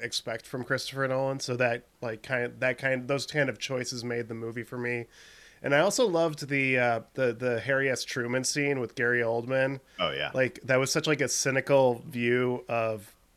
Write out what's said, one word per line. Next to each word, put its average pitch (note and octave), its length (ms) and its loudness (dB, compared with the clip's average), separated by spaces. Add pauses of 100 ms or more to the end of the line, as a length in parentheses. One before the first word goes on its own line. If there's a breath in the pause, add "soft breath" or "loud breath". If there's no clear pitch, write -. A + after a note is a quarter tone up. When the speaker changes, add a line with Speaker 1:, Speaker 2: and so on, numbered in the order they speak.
Speaker 1:
expect A#2 440 -6
from B2+ 200 -6
Christopher C3+ 420 -2
Nolan, C3+ 320 -2
so B2+ 180 -4
that, A#2+ 280 0 (160)
like, A2+ 240 -6
kind B2 220 -2
of, A#2+ 120 -10
that B2+ 200 0
kind, C3 280 0
those C3+ 200 -2
kind D3 220 0
of A2+ 120 -6
choices B2+ 420 -4
made A#2+ 240 -4
the A2+ 80 -10
movie A2+ 300 -8
for B2+ 140 -10
me. A#2+ 280 -4 (580 soft breath)
And C#3 120 4
I - 20 8
also G3+ 300 4
loved D#3+ 400 0
the, C3+ 280 2
uh, A#2+ 240 4 (140)
the, B2+ 180 2
the A#2 280 0
Harry C3+ 280 2
S. B2+ 140 -2
Truman B2 400 -2
scene C#3+ 380 0
with A2+ 160 -6
Gary A#2+ 240 2
Oldman. B2+ 580 0 (220 soft breath)
Speaker 2:
Oh, E2+ 100 2
yeah. C#2+ 240 -4
Speaker 1:
Like, C3 300 0
that C3 160 4
was C3 100 0
such, D#3 160 0
like, D3+ 140 2
a C3+ 80 2
cynical C3+ 800 4
view B2 600 2
of A2 460 -4 (220)